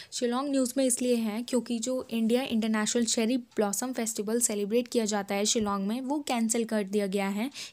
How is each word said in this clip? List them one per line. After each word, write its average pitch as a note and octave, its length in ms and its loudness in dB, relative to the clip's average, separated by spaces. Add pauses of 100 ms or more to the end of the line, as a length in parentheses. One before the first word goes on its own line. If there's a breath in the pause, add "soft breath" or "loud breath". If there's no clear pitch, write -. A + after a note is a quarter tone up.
(120)
शिलोंग B3+ 380 -2
न्यूज़ C4 280 2
में C4+ 80 4
इसलिए B3 300 2
है A3+ 280 0
क्योंकि A#3+ 360 0
जो B3+ 320 -2
इंडिया A3+ 300 2
इंटरनेशनल A3 640 0
चेरी A#3 320 2
ब्लॉसम A#3+ 560 -2
फेस्टिवल A3 460 -2
सेलिब्रेट G#3+ 480 2
किया A3+ 180 0
जाता G3+ 300 -2
है G3+ 100 0
शिलोंग G3+ 420 0
में, A#3+ 140 -2
वो C#4 180 -2
कैंसिल A#3 460 0
कर A3 180 0
दिया G3+ 240 0
गया G3 200 -2
है। G#3 240 -4 (220 loud breath)